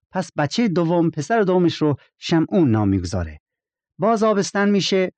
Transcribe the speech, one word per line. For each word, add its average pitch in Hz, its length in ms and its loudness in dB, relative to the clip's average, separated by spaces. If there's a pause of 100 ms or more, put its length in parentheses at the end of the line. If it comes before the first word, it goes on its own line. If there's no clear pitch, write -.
(120)
پس 185 260 -8
بچهٔ 160 300 -2
دوم، 170 420 0
پسر 160 320 -2
دومش 180 340 2
رو 151 200 0 (220)
شمعون 165 540 2
نام 107 180 2
می‌گذاره. 87 500 -4 (600)
باز 214 240 0
آبستن 202 460 0
می‌شه، 190 480 0